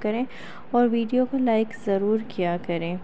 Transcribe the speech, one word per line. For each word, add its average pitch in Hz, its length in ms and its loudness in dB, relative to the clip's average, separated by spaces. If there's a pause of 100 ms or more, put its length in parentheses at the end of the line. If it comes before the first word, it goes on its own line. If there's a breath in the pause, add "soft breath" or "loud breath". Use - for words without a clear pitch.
करें 226 260 0 (480 loud breath)
और 240 120 6
वीडियो 233 380 2
को 269 120 -2
लाइक 226 300 2 (180)
ज़रूर 202 360 2
किया 175 360 -2
करें। 170 460 -4